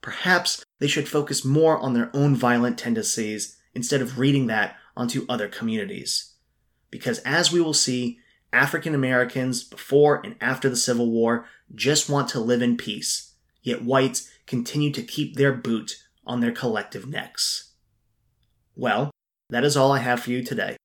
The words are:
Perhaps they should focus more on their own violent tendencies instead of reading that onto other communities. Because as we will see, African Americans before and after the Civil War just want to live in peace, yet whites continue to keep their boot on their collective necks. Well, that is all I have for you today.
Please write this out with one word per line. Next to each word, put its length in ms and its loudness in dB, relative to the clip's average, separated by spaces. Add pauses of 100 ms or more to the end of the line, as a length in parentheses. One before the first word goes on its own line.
Perhaps 600 0 (140)
they 100 0
should 220 -2
focus 340 -2
more 360 4
on 160 -2
their 180 0
own 220 4
violent 420 2
tendencies 800 -4 (160)
instead 280 0
of 180 -6
reading 260 4
that 320 0 (180)
onto 320 -4
other 200 -2
communities. 880 -6 (560)
Because 280 -4
as 320 2
we 80 4
will 140 2
see, 460 0 (340)
African 400 0
Americans 680 0
before 600 4
and 160 -14
after 300 0
the 60 -2
Civil 340 2
War 380 2 (260)
just 340 2
want 220 0
to 100 -4
live 220 2
in 160 2
peace, 560 -6 (300)
yet 200 -4
whites 460 0 (160)
continue 460 -2
to 100 -8
keep 340 -6
their 180 4
boot 420 -4 (280)
on 160 -6
their 120 0
collective 560 -6
necks. 640 -6 (1040)
Well, 340 0 (400)
that 140 0
is 120 2
all 160 6
I 80 2
have 200 0
for 120 -8
you 120 -2
today. 420 -4